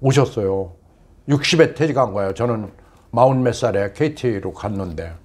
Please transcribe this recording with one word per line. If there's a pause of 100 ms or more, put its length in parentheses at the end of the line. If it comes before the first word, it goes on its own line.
오셨어요. (560)
육십에
퇴직한
거예요.
저는 (400)
마흔
몇
살에
케이티로
갔는데, (120)